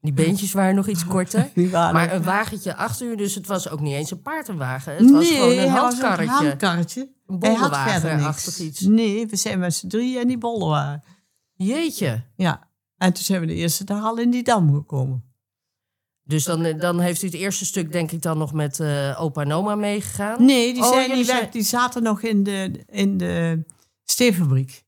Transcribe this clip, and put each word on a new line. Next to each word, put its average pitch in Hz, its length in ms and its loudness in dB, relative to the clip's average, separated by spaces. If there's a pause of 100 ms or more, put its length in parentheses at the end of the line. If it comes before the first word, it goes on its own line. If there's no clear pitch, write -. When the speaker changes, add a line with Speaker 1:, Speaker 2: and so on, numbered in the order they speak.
Speaker 1:
Die 151 120 -2
beentjes 185 380 0
waren 190 240 2
nog 196 120 2
iets 175 200 -2
korter. 185 440 0
Speaker 2:
<laughs> - 40 -6
Die 180 140 4
waren 170 240 2
Speaker 1:
Maar 170 200 2
een 180 100 -2
wagentje 196 520 -4
achter 233 360 -6
u, 226 40 -6
dus 202 200 -4
het 175 120 -12
was 185 220 -4
ook 147 100 -8
niet 147 140 -4
eens 147 180 -6
een 185 100 -12
paardenwagen. 143 760 -8
Het 226 160 10
was 320 180 8
Speaker 2:
Nee, 330 100 4
Speaker 1:
gewoon 247 120 6
een 247 60 4
Speaker 2:
hij - 240 4
was - 120 2
een 247 120 -4
Speaker 1:
handkarretje. 233 420 2
Speaker 2:
handkarretje. 170 540 -2
Speaker 1:
Een 226 380 -10
Speaker 2:
Hij 214 100 2
had 226 100 2
Speaker 1:
bollenwagen 143 320 0 (100)
Speaker 2:
verder 160 140 0
niks. 147 120 2
Speaker 1:
achtig 147 320 -6
iets. 160 220 -8
Speaker 2:
Nee, 214 460 2
we 214 80 -8
zijn 196 240 -2
met 180 140 -2
z'n - 140 -6
drieën 240 340 -4
en 240 60 0
die 254 100 0
bollenwagen. 156 680 -2 (500)
Speaker 1:
Jeetje. 190 680 -2 (120)
Speaker 2:
Ja. - 320 -4 (300)
En 185 160 2
toen - 100 -6
zijn 190 180 0
we 165 60 -4
de 160 60 -4
eerste 165 300 -2
dag 202 200 -6
al 226 140 -2
in 240 120 2
die 247 140 0
dam 196 300 4
gekomen. 135 520 -4 (1000)
Speaker 1:
Dus 147 200 -2
dan, 165 220 -2
eh, 156 140 -2
dan 175 200 0
heeft 175 220 0
u 196 40 -6
het 175 100 -6
eerste 190 300 -4
stuk, 160 260 -4
denk 165 200 -2
ik, 165 100 -6
dan 160 160 -2
nog 151 160 -4
met, 151 260 -2
eh, 143 420 -2
opa 151 200 -4
en 143 100 -2
oma 202 240 0
meegegaan? 208 680 -2
Speaker 2:
Nee, 247 280 4
die 247 100 -2
Speaker 1:
Oh, 240 60 6
Speaker 2:
zijn 262 120 4
Speaker 1:
jullie 262 160 0
Speaker 2:
niet 247 80 2
Speaker 1:
zijn 254 160 2
Speaker 2:
weg. 208 100 -4
Die 226 120 -4
zaten 240 400 0
nog 214 180 0
in 214 220 2
de, 190 440 -4
in 196 300 0
de 170 460 0 (400)
steenfabriek. 160 840 2